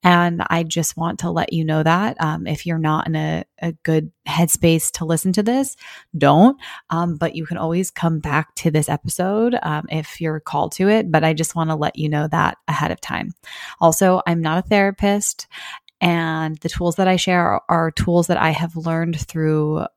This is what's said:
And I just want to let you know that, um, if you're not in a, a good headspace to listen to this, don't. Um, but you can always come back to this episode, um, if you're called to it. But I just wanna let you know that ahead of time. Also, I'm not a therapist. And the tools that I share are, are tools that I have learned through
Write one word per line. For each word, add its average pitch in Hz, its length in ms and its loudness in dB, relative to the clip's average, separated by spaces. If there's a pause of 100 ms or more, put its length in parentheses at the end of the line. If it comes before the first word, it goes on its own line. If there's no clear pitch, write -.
And 175 460 4
I 170 140 2
just 165 340 -4
want 165 240 -4
to 175 100 -4
let 165 220 -2
you 165 100 -2
know 156 200 0
that, 175 400 0
um, 160 240 -4
if - 180 -6
you're 170 140 -2
not 156 280 0
in 160 100 -2
a, 156 280 -2 (160)
a 170 120 -4 (100)
good 160 280 0 (160)
headspace 165 680 2
to - 120 -6
listen 165 300 0
to 208 80 2
this, 262 340 0 (400)
don't. 160 420 6 (300)
Um, 170 280 -2
but 165 180 -4
you 160 100 -6
can 160 140 -6
always 170 320 -2
come 165 280 0
back 151 380 -2
to - 140 0
this 151 180 0
episode, 208 760 -2
um, 151 280 -4
if 160 320 -6
you're 156 180 -2
called - 320 -4
to 190 160 2
it. 214 220 2
But 156 140 2
I 160 100 2
just 160 200 -4
wanna 160 220 -2
let 151 200 -2
you 156 120 -2
know 151 200 0
that 165 280 0 (100)
ahead 151 260 -2
of - 100 -6
time. - 300 -6 (460)
Also, 180 480 4
I'm 165 140 0
not 165 240 0
a - 40 -10
therapist. 202 800 0 (540)
And 160 580 0
the 170 120 -6
tools 175 260 -2
that 185 120 2
I 185 80 4
share 180 280 2
are, - 240 2
are 165 220 2
tools 170 380 2
that 175 120 2
I 160 100 4
have 165 260 -4
learned 165 440 -2
through 156 640 -2 (120)